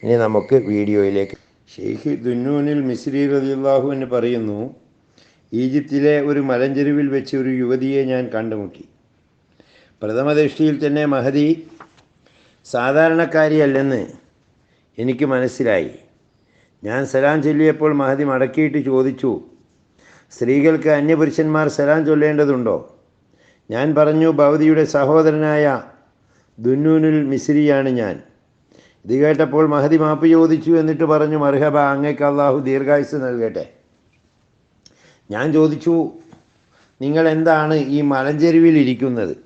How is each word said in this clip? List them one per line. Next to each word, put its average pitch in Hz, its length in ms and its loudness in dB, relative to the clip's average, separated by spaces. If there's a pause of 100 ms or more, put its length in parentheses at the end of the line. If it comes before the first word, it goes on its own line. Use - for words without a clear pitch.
ഇനി 117 120 0
നമുക്ക് 110 420 0
വീഡിയോയിലേക്ക്. 101 800 -2 (340)
ഷെയ്ഖ് 107 420 -8 (120)
ദുന്നൂനിൽ 143 560 -4
മിസ്രി 131 460 -4
റളിയല്ലാഹു 135 640 0
അൻഹു 135 160 -6
പറയുന്നു, 120 500 -4 (960)
"ഈജിപ്തിലെ 143 680 0
ഒരു 143 200 0
മലഞ്ചെരുവിൽ 139 680 0
വെച്ച് 135 280 -4
ഒരു 131 140 -2
യുവതിയെ 131 540 -2
ഞാൻ 127 240 -2
കണ്ടുമുട്ടി. 110 560 -8 (1160)
പ്രഥമ 120 300 -2
ദൃഷ്ടിയിൽ 151 460 0
തന്നെ 147 260 -2
മഹദി 143 420 0 (1200)
സാധാരണക്കാരിയല്ലെന്ന് 147 1400 2 (960)
എനിക്ക് 123 260 -2
മനസ്സിലായി. 123 680 -2 (920)
ഞാൻ 117 240 -6
സലാം 143 360 0
ചൊല്ലിയപ്പോൾ 156 500 0
മഹദി 139 320 -2
മടക്കിയിട്ട് 135 600 -2
ചോദിച്ചു, 131 480 -2 (1000)
'സ്ത്രീകൾക്ക് 143 560 0
അന്യപുരുഷന്മാർ 156 800 0
സലാം 147 380 0
ചൊല്ലേണ്ടതുണ്ടോ?' 147 720 0 (920)
ഞാൻ 123 240 -2
പറഞ്ഞു, 156 360 2
'ഭവതിയുടെ 156 540 4
സഹോദരനായ 151 800 2 (960)
ദുന്നൂനുൽ 156 680 2
മിസ്രിയാണ് 139 680 0
ഞാൻ.' 110 320 -4 (840)
ഇത് 101 100 -4
കേട്ടപ്പോൾ 147 520 2
മഹദി 147 300 2
മാപ്പ് 156 300 2
ചോദിച്ചു. 160 440 4
എന്നിട്ട് 160 340 2
പറഞ്ഞു, 151 340 2
'മർഹബ, 143 380 2 (140)
അങ്ങേക്ക് 143 340 -2
അള്ളാഹു 143 340 2
ദീർഘായുസ്സ് 139 580 0
നൽകട്ടെ.' 117 500 -6 (1600)
ഞാൻ 113 220 -4
ചോദിച്ചു, 156 420 2 (1040)
'നിങ്ങൾ 147 280 0
എന്താണ് 156 480 2 (120)
ഈ 143 140 -2
മലഞ്ചെരുവിൽ 151 760 2
ഇരിക്കുന്നത്?' 123 680 -2